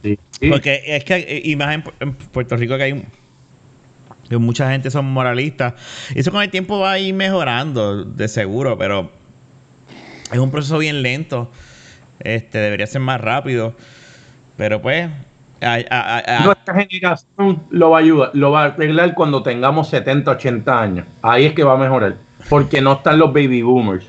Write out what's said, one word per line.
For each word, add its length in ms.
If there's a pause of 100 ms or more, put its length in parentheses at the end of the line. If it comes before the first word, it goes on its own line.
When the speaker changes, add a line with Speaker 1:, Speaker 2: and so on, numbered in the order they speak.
Speaker 1:
Sí, 160 (200)
sí. 100
Speaker 2:
Porque 360
es 180
que, 120
eh, 280
y 120
más 180
en 100
Pu-, 160
en 140
Puerto 420
Rico 220
que 60
hay 100
un-, 120 (1200)
que 80
mucha 340
gente 200
son 200
moralistas. 640 (420)
Y 40
eso 120
con 120
el 80
tiempo 280
va 140
a 60
ir 140
mejorando, 920
de 220
seguro, 500
pero 320 (1200)
es 80
un 120
proceso 260
bien 240
lento. 480 (680)
Este, 400
debería 280
ser 140
más 180
rápido. 540 (800)
Pero 260
pues... 280 (520)
a, 120 (160)
a, 300
a, 220
a 40
Speaker 1:
Nuestra 300
generación 960
lo 180
va 80
a 40
ayudar, 320
lo 180
va 100
a 40
arreglar 500
cuando 260
tengamos 480
setenta, 420
ochenta 500
años. 240 (160)
Ahí 240
es 80
que 100
va 100
a 40
mejorar. 400 (320)
Porque 320
no 120
están 260
los 140
baby 280
boomers. 480